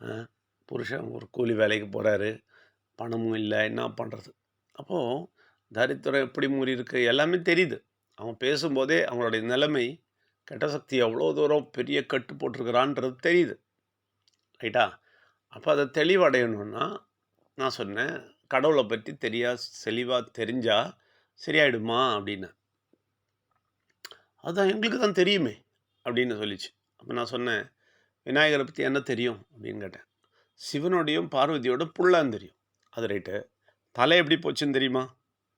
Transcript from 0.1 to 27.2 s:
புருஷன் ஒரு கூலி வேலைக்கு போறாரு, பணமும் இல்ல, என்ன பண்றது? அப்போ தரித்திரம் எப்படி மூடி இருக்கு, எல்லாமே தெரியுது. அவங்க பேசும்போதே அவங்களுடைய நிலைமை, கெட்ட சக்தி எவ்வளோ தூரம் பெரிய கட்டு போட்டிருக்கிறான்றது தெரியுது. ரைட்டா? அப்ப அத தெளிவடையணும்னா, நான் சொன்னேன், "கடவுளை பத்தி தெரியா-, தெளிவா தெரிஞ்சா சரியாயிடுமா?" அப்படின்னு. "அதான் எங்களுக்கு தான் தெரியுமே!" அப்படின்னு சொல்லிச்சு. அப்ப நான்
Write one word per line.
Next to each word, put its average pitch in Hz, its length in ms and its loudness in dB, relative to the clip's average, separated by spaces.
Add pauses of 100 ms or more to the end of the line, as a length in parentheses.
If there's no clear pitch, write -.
புருஷன் - 360 -8
ஒரு 117 300 -12
கூலி 117 240 0
வேலைக்கு 107 480 2
போறாரு, 107 420 0 (500)
பணமும் 113 400 -4
இல்ல, 107 300 0
என்ன 113 240 -4
பண்றது? 110 400 -10 (440)
அப்போ 143 560 -4 (440)
தரித்திரம் 135 540 0
எப்படி 139 220 -2
மூடி 135 220 0
இருக்கு, 123 340 0
எல்லாமே 147 320 4
தெரியுது. 170 480 0 (300)
அவங்க 113 220 -10
பேசும்போதே 143 680 0
அவங்களுடைய 117 380 -2
நிலைமை, 131 600 0 (420)
கெட்ட 143 240 -4
சக்தி 143 280 -4
எவ்வளோ 123 360 2
தூரம் 147 380 2
பெரிய 139 360 -4
கட்டு 135 280 -4
போட்டிருக்கிறான்றது 127 880 0
தெரியுது. 170 360 2 (1040)
ரைட்டா? 110 380 0 (540)
அப்ப 113 200 0
அத 143 320 2
தெளிவடையணும்னா, 123 800 2 (680)
நான் 135 160 -4
சொன்னேன், 120 640 -6 (120)
"கடவுளை 139 380 4
பத்தி 110 280 -6
தெரியா-, 120 460 -4 (260)
தெளிவா 120 460 -4
தெரிஞ்சா 120 680 -2 (480)
சரியாயிடுமா?" 123 640 2
அப்படின்னு. 101 400 -4 (1900)
"அதான் 190 280 2
எங்களுக்கு 214 280 0
தான் 208 140 2
தெரியுமே!" 175 520 2 (400)
அப்படின்னு 123 300 0
சொல்லிச்சு. 104 360 -6 (260)
அப்ப - 160 -12
நான் 120 140 -4